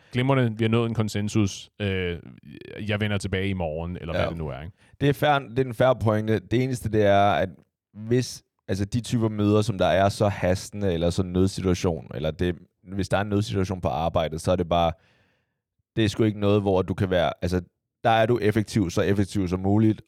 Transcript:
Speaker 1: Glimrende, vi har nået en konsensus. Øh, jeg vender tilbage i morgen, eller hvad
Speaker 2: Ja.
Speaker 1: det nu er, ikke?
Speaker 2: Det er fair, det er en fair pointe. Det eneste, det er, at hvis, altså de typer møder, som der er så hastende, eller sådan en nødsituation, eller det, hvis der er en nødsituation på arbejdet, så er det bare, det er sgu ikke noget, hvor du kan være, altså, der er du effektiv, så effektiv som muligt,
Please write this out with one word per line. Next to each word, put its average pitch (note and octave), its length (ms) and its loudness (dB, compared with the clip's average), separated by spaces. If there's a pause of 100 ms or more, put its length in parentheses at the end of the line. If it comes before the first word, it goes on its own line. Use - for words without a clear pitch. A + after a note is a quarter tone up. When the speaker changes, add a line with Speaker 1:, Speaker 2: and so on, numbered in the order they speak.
(120)
Speaker 1:
Glimrende, B2 460 0
vi A2+ 60 -2
har A2 60 2
nået A#2 200 2
en A2+ 60 -4
konsensus. G#2 760 -2 (100)
Øh, F#2 400 -4 (680)
jeg G#2 140 -2
vender G#2 160 0
tilbage F#2+ 320 -2
i G2+ 40 -2
morgen, E2+ 480 -6
eller D#2+ 120 -8
hvad F#2 100 0
Speaker 2:
Ja. - 60 0
Speaker 1:
det E2+ 80 -6
nu D#2+ 100 -6
er, C2 140 -10
ikke? - 120 -14 (280)
Speaker 2:
Det C#3 80 4
er C#3 40 2
fair, D3 260 2
det A#2+ 200 -4
er C3+ 60 0
en B2 80 -6
fair C3 200 4
pointe. G#2+ 460 0
Det A#2 240 0
eneste, B2+ 280 -4
det G#2+ 140 4
er, G2+ 260 6
at F2 180 0 (440)
hvis, A#2+ 500 -4 (240)
altså G2 180 -2
de A#2+ 160 -4
typer A2+ 280 0
møder, G#2 320 4
som G#2 160 -4
der F#2 80 2
er F#2 240 4
så G#2 200 0
hastende, F#2+ 640 -2
eller E2+ 160 0
sådan F2+ 200 -2
en F2 40 -6
nødsituation, F2+ 840 0
eller D#2 160 -4
det, F2 240 -4 (380)
hvis F#2+ 160 -4
der F#2 80 0
er F#2+ 40 0
en G#2 80 -6
nødsituation G2+ 520 -2
på E2+ 60 -4
arbejdet, D#2+ 540 0
så F#2 100 0
er F2+ 40 2
det F2 140 -2
bare, E2+ 220 2 (1040)
det A2 100 2
er G#2 40 2
sgu A2+ 140 0
ikke G#2+ 160 0
noget, G2+ 220 2
hvor F#2+ 200 2
du F#2 120 -4
kan F#2 160 -2
være, E2+ 220 2 (100)
altså, F2+ 200 -2 (420)
der A#2+ 60 2
er A2+ 160 4
du A#2 120 2
effektiv, G#2 520 0
så G#2 120 0
effektiv G2 460 0
som F2+ 120 -2
muligt, G#2 480 2